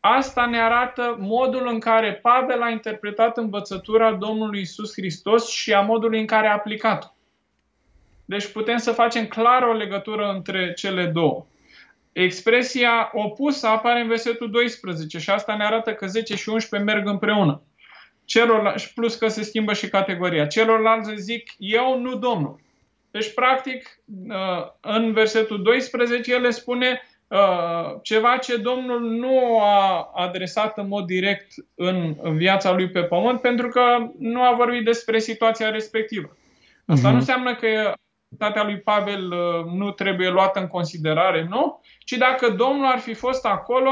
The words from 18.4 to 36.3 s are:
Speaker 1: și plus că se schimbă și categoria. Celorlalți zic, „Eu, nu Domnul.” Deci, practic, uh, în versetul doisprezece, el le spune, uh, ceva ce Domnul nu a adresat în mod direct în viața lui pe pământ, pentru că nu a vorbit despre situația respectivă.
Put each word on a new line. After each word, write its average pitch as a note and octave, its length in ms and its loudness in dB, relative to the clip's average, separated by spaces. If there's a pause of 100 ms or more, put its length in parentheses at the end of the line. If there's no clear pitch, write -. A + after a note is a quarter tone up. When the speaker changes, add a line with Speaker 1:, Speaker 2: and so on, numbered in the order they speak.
Speaker 1:
și - 160 -10
plus A3+ 220 -2
că A3+ 140 -2
se G#3+ 140 -4
schimbă G#3 300 -2
și - 160 -4
categoria. F3+ 580 0
Celorlalți A3 680 2
zic, G#3+ 440 -8
„Eu, A#3+ 420 0
nu B3+ 140 -6
Domnul.” G#3 460 -2 (500)
Deci, G#3+ 240 -6
practic, C4 680 -2 (280)
uh, F#3+ 420 -4 (100)
în A3 320 0
versetul A3 500 0
doisprezece, A#3+ 680 0
el B3 80 2
le B3 100 2
spune, B3 520 -2 (260)
uh, E3+ 720 0
ceva A3+ 340 4
ce B3 200 -4
Domnul B3 440 -2
nu A#3 600 2
a G3 540 4
adresat F#3 640 -4
în G3+ 100 -6
mod G3+ 180 -4
direct F#3 460 -2 (220)
în F3 420 -2 (200)
viața F#3+ 360 2
lui F#3 180 0
pe F3+ 120 -2
pământ, G3+ 380 0
pentru B3 280 0
că B3 140 2 (360)
nu A#3+ 240 -2
a B3 120 6
vorbit A#3+ 300 0
despre A3+ 340 0
situația A3+ 520 0
respectivă. A3 640 -6 (500)